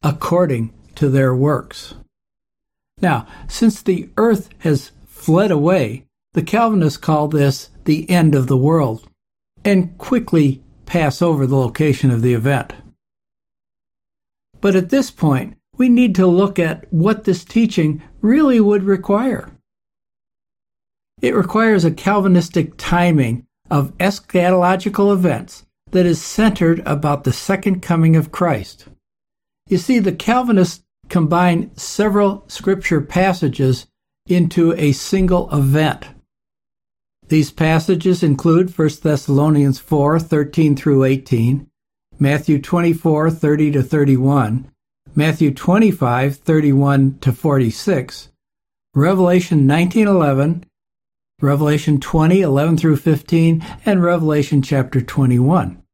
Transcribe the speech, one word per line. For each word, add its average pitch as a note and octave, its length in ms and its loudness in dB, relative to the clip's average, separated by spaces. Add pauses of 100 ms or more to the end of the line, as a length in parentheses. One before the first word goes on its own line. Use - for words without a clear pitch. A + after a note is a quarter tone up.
according C#3+ 720 -2 (220)
to D3 140 0
their C3 260 2
works." - 580 -4 (1040)
Now, C#3+ 280 -2 (200)
since A3 320 0
the - 380 -4
earth A3 320 0 (100)
has D3 300 -2 (160)
fled F#3 460 0
away, D3 540 -2 (280)
the D#3+ 80 -2
Calvinists G#3 560 0
call D3+ 300 -2
this C#3+ 420 -2 (160)
the D#3 240 -2
end E3 240 4
of C3 140 0
the C3+ 100 0
world, C3+ 500 0 (560)
and F#3 360 0
quickly D3+ 640 0 (240)
pass D#3 340 -2
over D#3 240 0
the C3 100 -2
location C3 540 0
of A#2 140 0
the B2 100 2
event. A#2+ 400 -2 (1900)
But G3 140 0
at F3+ 140 0
this C4+ 220 -2
point, - 460 -2 (200)
we B3+ 120 0
need A#3+ 260 2
to F#3 100 2
look F#3 320 2
at D#3+ 340 -4
what G3+ 340 0
this F3+ 200 -2
teaching D#3+ 560 -2 (180)
really B3+ 400 2
would G#3 220 2
require. G3+ 680 -2 (1700)
It B3+ 140 0
requires G#3 500 0
a E3 60 2
Calvinistic F3+ 840 0
timing D#3 680 0 (240)
of C#3 300 -2
eschatological F#3 1120 0
events F3+ 540 -4 (240)
that F3+ 160 2
is E3 120 0
centered F3+ 640 0
about D3 420 -4
the B2+ 80 -2
second F#3+ 500 -4
coming D#3+ 320 2
of D#3 160 0
Christ. C#3+ 540 -6 (840)
You F3+ 100 0
see, A#3+ 220 0
the F#3+ 120 0
Calvinists G#3+ 720 0 (260)
combine E3+ 680 0
several G3+ 720 -2
scripture F#3+ 500 -2
passages D#3 880 -2 (400)
into E3+ 460 2
a D#3 180 0
single F3+ 640 -2
event. C#3+ 500 0 (1200)
These D#3 220 2
passages E3 720 0
include E3 500 0
First D#3 300 -4
Thessalonians C#3+ 760 0
four D3+ 400 0
thirteen D3+ 560 0
through C#3 300 2
eighteen, C3 600 -2 (520)
Matthew C#3+ 400 0
twenty-four E3 720 0
thirty D3+ 400 0
to C#3+ 100 0
thirty-one, C3+ 880 0 (460)
Matthew D3+ 380 0
twenty-five C#3+ 840 0
thirty-one C#3 840 2
to C3 100 0
forty-six, C3+ 960 -2 (640)
Revelation F3+ 720 2
nineteen F3+ 440 2
eleven, D#3 560 0 (720)
Revelation D3 640 0
twenty E3 400 2
eleven D3+ 340 2
through D#3+ 220 2
fifteen, E3 680 0 (200)
and G3 180 2
Revelation D#3 580 0
chapter C3+ 380 -2
twenty-one. B2 840 0 (120)